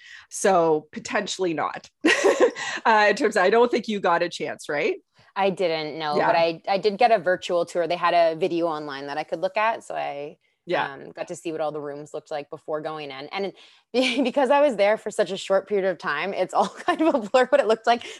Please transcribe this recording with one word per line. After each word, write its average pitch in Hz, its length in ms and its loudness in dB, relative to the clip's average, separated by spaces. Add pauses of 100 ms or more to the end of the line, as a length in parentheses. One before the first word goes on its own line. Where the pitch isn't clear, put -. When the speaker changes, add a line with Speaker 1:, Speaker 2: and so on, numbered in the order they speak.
(300)
Speaker 1:
so 165 600 2
potentially 190 640 -4
not. 127 340 -6 (160)
<laughs> 302 40 4 (800)
Uh, 214 240 6
in 208 60 2
terms 214 200 0
of, 190 60 4
I 185 80 4
don't 240 200 4
think 226 180 -2
you 208 120 -4
got 170 220 2
a 175 60 0
chance, 143 400 -10
right? 196 280 -2 (400)
Speaker 2:
I 196 140 2
didn't 160 480 -4
know, 151 180 -4
Speaker 1:
Yeah. 160 100 2
Speaker 2:
but 170 100 2
I, 165 320 0
I 196 100 0
did 202 180 -2
get 240 140 4
a 226 80 4
virtual 175 480 0
tour. 170 200 -2
They 170 100 -2
had 170 180 0
a 165 240 2
video 170 280 0
online 147 420 -8
that 143 100 -6
I 156 60 -4
could 170 160 -8
look 185 160 -4
at. 220 280 0
So - 100 -12
I, 147 440 -8 (260)
Speaker 1:
Yeah. 147 300 -2
Speaker 2:
um, 147 160 -18
got 165 180 -12
to 175 80 -10
see 165 160 -8
what 156 80 -6
all 151 120 -2
the 151 80 -8
rooms 147 340 -12
looked 151 160 -14
like 147 200 -8
before 156 300 -8
going 156 300 -10
in. 135 180 -14
And 196 240 -6 (200)
<laughs> - 200 -20
be-, 254 300 0
because 254 280 2
I 285 120 6
was 285 140 4
there 202 200 4
for 214 140 -10
such 196 220 0
a 196 40 -4
short 190 320 0
period 196 180 0
of 175 120 0
time, 170 340 -4
it's 185 220 -2
all 185 140 2
<laughs> - 180 -14
kind 339 160 0
of 320 120 4
a 277 40 0
blur 247 280 2
what 277 140 4
it 220 60 0
looked 220 200 0
like. 240 200 2 (140)